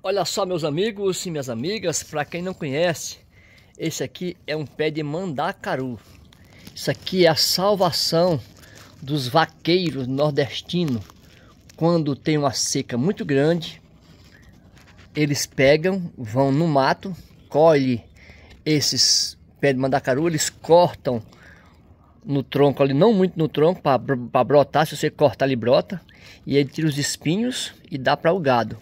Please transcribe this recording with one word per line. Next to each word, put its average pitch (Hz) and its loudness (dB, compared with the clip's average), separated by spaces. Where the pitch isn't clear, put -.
Olha 190 0
só, 190 -2
meus 180 -2
amigos 190 -2
e 175 -8
minhas 139 -6
amigas, 170 -4
pra 147 -6
quem 170 -10
não 185 -8
conhece, 156 -4
esse 156 -6
aqui 180 -10
é 147 -6
um 156 -6
pé 151 -4
de 151 -4
mandacaru. 151 -6
Isso - -6
aqui 180 0
é - 6
a 151 4
salvação 180 0
dos 135 -4
vaqueiros 156 0
nordestinos. 139 -2
Quando 160 2
tem 156 -2
uma 143 0
seca - -4
muito 180 -2
grande, 156 0
eles 147 -2
pegam, 160 2
vão 131 0
no 165 2
mato, 151 0
colhe 139 4
esses - 0
pés 143 2
de 127 -2
mandacaru, 135 0
eles 156 -2
cortam 156 2
no 143 -2
tronco 139 2
ali, 139 2
não 196 4
muito 185 0
no 156 0
tronco, 165 0
pra 135 2
bro-, 123 -4
pra 127 2
brotar, 143 2
se 143 -10
você 151 -2
cortar 135 0
ali 135 0
brota, 139 0
e 139 0
aí 143 4
tira 156 -4
os 143 0
espinhos 208 -4
e 143 -8
dá 135 0
pra 165 2
o 196 0
gado. 117 0